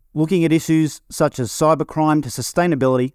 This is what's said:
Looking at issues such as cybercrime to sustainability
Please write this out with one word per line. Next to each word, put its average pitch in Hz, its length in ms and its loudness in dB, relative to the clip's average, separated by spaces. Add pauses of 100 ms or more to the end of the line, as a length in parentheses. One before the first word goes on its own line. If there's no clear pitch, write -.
(140)
Looking 165 300 0
at 156 80 2
issues 160 580 0
such - 300 -2
as 117 120 -4
cybercrime 156 720 0
to 123 60 -8
sustainability 131 840 0